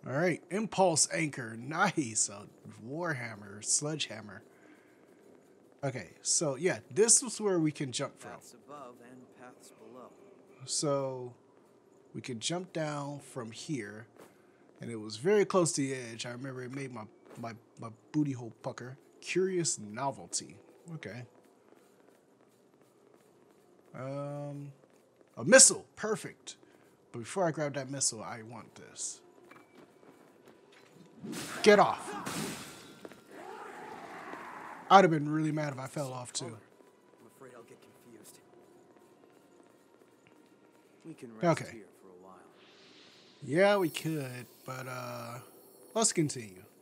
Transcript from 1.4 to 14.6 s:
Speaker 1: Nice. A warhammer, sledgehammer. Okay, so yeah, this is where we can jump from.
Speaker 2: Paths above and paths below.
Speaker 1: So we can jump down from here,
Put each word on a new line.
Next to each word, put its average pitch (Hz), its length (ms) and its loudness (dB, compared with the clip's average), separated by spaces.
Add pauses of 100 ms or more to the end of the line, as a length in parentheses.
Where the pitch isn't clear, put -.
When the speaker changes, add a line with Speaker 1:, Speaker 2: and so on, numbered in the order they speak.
Speaker 1:
Nice. 139 720 0
A 98 180 -12 (420)
warhammer, 117 760 -6
sledgehammer. 107 800 -2 (1400)
Okay, 120 260 -6 (120)
so 147 340 2
yeah, 151 220 2 (120)
this 214 320 6
is 220 180 -6
where 196 200 4
we 151 120 4
can 135 200 -4
jump - 280 -4
from. 120 120 -12
Speaker 2:
Paths - 220 -18
above 123 400 -16 (140)
and 127 120 -18 (200)
paths 127 320 -20
below. 113 380 -18 (540)
Speaker 1:
So 131 680 -2 (800)
we 135 60 -8
can 117 200 -8
jump 175 320 -4
down 147 480 -4
from 113 320 -10
here, 110 540 -8 (760)